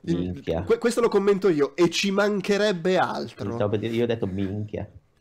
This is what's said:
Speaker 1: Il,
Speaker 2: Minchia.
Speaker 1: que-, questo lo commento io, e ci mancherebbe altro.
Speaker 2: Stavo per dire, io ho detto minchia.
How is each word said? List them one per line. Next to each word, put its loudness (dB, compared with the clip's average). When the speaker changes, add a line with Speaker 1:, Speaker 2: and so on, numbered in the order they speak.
Speaker 1:
Il, -2
Speaker 2:
Minchia. -4
Speaker 1:
que-, 2
questo 0
lo 4
commento 2
io, 2
e 4
ci 0
mancherebbe 0
altro. -2
Speaker 2:
Stavo 0
per -2
dire, -4
io 2
ho -2
detto -2
minchia. -6